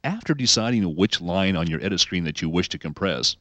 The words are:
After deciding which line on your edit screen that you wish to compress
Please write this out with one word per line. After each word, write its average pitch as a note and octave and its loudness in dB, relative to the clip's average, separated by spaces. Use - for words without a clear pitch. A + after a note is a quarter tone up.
After F3 -2
deciding A2+ 2
which G2 2
line F#2+ 2
on E2 0
your D#2+ -2
edit F#2+ -2
screen F2+ 0
that D#2 -4
you E2 -2
wish F2 0
to D#2+ -6
compress D2+ -2